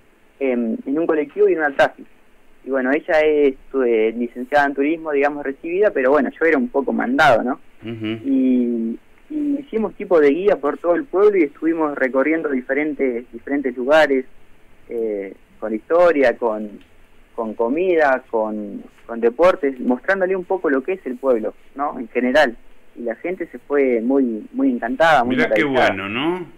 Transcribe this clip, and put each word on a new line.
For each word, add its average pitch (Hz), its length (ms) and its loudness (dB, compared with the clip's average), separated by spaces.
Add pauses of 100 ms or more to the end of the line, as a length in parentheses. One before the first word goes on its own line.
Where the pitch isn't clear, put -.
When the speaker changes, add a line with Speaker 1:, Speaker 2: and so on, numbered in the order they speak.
(400)
Speaker 1:
em, 120 360 -2 (100)
en 139 120 -2
un 165 80 -2
colectivo 165 420 0
y 185 40 2
en 165 60 -2
una 151 160 0
taxi. - 300 0 (600)
Y 131 60 -10
bueno, 131 220 0
ella 156 280 0
es, 147 340 4 (320)
eh, 110 300 2
licenciada 123 500 -2
en 143 80 -4
turismo, 156 380 -2
digamos, 143 320 0
recibida, 170 460 -2
pero 135 200 0
bueno, 139 280 2
yo 160 80 0
era 156 120 2
un 123 100 0
poco 135 240 -2
mandado, 127 500 2
¿no? 127 180 -4 (220)
Speaker 2:
Ujú. 113 240 -8 (180)
Speaker 1:
Y, 123 760 0 (300)
y 294 320 -4
hicimos 214 360 -6
tipo 185 240 2
de 143 100 6
guía 180 260 2
por 143 220 -4
todo 170 160 0
el 165 100 -2
pueblo 202 320 2
y 180 60 4
estuvimos 156 560 -2
recorriendo 135 500 0
diferentes, 135 840 -4
diferentes 131 440 -4
lugares, 139 480 2 (640)
eh, 107 460 -6 (240)
con 110 160 -6
historia, 147 640 2
con, 107 340 -4 (640)
con 113 200 -6
comida, 143 760 2
con, 107 540 -4 (220)
con 117 140 -10
deportes, 135 600 2
mostrándole 185 560 0
un 185 80 -6
poco 185 240 -2
lo 135 140 0
que 185 100 -4
es 190 140 -8
el 127 100 -8
pueblo, 113 380 -2 (200)
¿no? - 240 -6
En - 120 -10
general. 127 440 2 (400)
Y - 100 -14
la 113 120 -6
gente 180 300 -8
se 123 120 -16
fue 131 440 0
muy, 120 500 0
muy 135 180 0
encantada, 127 540 2
muy 127 100 -2
Speaker 2:
Mirá 156 160 0
qué - 140 2
Speaker 1:
maravillada. 139 240 2
Speaker 2:
bueno, 98 220 -4
¿no? 160 360 -4 (120)